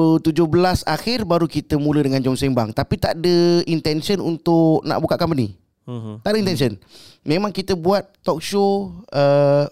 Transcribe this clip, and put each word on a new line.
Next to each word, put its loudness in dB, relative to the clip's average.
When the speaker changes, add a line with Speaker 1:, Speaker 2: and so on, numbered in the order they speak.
Speaker 1:
tujuh 2
belas 2
akhir, -4
baru 0
kita -4
mula 0
dengan 0
Jom 0
Sembang. 0
Tapi -4
tak -2
ada 0
intention -2
untuk 2
nak -4
buka -2
company. -2
Speaker 2:
Hmm. -12
Speaker 1:
Tak -4
ada 0
intention. 0
Memang -2
kita -4
buat 0
talk -2
show, -2
ah, 2